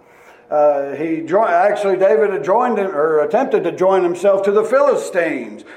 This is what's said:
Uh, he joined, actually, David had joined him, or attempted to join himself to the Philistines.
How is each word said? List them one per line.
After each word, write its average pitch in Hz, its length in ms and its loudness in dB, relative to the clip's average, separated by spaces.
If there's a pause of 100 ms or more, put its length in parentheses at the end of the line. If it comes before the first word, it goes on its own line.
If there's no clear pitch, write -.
(520)
Uh, 143 420 0
he 160 280 -4
joined, 180 280 0
actually, 196 480 0
David 202 320 2
had 190 140 -4
joined 220 340 0
him, 196 140 -4
or 151 300 0
attempted 202 420 0
to 165 80 -2
join 185 320 2
himself 175 400 0
to 202 80 2
the 208 120 2
Philistines. 165 1000 -2 (140)